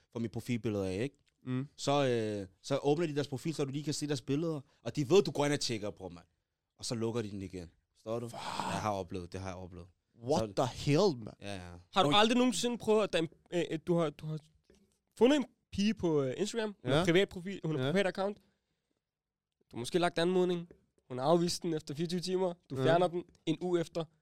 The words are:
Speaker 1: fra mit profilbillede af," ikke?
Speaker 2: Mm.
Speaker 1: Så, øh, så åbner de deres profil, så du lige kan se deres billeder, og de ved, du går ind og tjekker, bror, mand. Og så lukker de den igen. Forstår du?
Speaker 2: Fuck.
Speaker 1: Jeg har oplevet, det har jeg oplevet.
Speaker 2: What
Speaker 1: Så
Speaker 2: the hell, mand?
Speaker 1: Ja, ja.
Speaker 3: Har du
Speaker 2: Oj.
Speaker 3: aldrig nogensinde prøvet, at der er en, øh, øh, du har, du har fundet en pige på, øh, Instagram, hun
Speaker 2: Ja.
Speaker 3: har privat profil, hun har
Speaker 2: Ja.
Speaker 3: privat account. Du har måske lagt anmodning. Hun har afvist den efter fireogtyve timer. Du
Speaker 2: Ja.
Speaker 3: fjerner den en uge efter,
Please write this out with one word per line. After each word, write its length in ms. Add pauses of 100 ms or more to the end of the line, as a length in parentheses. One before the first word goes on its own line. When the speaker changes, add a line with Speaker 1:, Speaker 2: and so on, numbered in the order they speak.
(120)
Speaker 1:
fra 80
mit 120
profilbillede 560
af," 140
ikke? 140 (280)
Speaker 2:
Mm. 320
Speaker 1:
Så, 300
øh, 400 (160)
så 200
åbner 240
de 80
deres 140
profil, 260
så 100
du 60
lige 140
kan 100
se 120
deres 160
billeder, 380 (220)
og 140
de 140
ved, 120
du 80
går 140
ind 100
og 60
tjekker, 300
bror, 180
mand. 180 (520)
Og 60
så 100
lukker 280
de 80
den 120
igen. 280 (240)
Forstår 260
du? 80
Speaker 2:
Fuck. 140 (160)
Speaker 1:
Jeg 220
har 120
oplevet, 400
det 80
har 80
jeg 80
oplevet. 300 (360)
Speaker 2:
What 180
Speaker 1:
Så 160
Speaker 2:
the 100
hell, 520
mand? 220
Speaker 1:
Ja, 140
ja. 60 (340)
Speaker 3:
Har 80
du 60
Speaker 2:
Oj. 80
Speaker 3:
aldrig 220
nogensinde 400
prøvet, 240
at 100
der 60
er 40
en, 60 (240)
øh, 180
øh, 160
du 100
har, 140
du 160
har 120 (800)
fundet 180
en 80 (280)
pige 220
på, 280
øh, 140
Instagram, 460
hun 100
Speaker 2:
Ja. 60
Speaker 3:
har 60
privat 240
profil, 360
hun 140
har 80
Speaker 2:
Ja. 60
Speaker 3:
privat 140
account. 320 (1300)
Du 60
har 20
måske 200
lagt 200
anmodning. 500 (400)
Hun 100
har 60
afvist 380
den 120
efter 200
fireogtyve 260
timer. 340 (160)
Du 60
Speaker 2:
Ja. 80
Speaker 3:
fjerner 240
den 160 (220)
en 140
uge 200
efter, 240 (180)